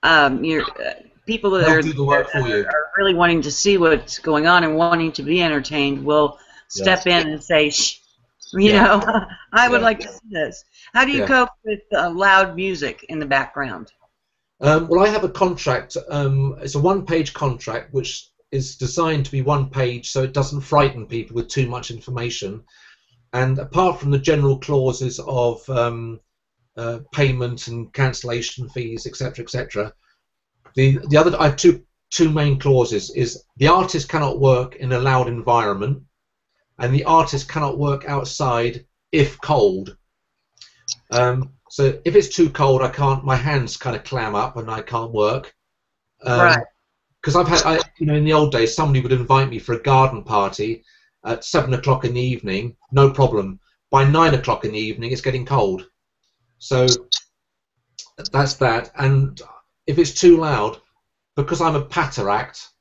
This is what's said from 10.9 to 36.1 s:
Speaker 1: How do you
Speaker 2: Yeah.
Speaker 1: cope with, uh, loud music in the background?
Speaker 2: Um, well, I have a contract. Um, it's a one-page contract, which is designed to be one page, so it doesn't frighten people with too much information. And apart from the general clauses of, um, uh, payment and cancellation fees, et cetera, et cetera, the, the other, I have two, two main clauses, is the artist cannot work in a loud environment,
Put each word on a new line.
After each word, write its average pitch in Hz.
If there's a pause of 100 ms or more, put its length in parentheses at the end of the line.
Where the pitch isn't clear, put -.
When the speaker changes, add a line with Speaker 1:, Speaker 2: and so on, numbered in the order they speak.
Speaker 1:
How 254
do 269
you 277
Speaker 2:
Yeah. 202
Speaker 1:
cope 254 (140)
with, 208 (120)
uh, 170
loud 190
music 170
in 160
the 151
background? 135 (680)
Speaker 2:
Um, 156
well, 180
I 208
have 208
a 180
contract. 170 (120)
Um, 135
it's 135
a 143
one-page 165
contract, 117
which - (220)
is 135
designed 151
to -
be 135
one 139
page, 123
so 135
it 135
doesn't 139
frighten 135
people 113
with 117
too 131
much 120
information. 117 (720)
And 131
apart 185
from 143
the 139
general 139
clauses 131
of, 120
um, 117 (580)
uh, 117 (120)
payment 123
and 117
cancellation 123
fees, 113
et 123
cetera, 127
et -
cetera, 107 (840)
the, 135 (100)
the 147
other, 165
I 156
have 139
two, - (260)
two 165
main 147
clauses, 120
is - (120)
the 131
artist 180
cannot 147
work 127
in 127
a 127
loud 127
environment, 117 (760)